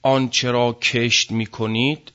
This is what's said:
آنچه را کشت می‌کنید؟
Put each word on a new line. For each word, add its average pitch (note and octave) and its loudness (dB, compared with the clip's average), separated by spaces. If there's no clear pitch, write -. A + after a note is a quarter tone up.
آنچه C3 0
را A#2+ 2
کشت - 0
می‌کنید؟ A2+ -2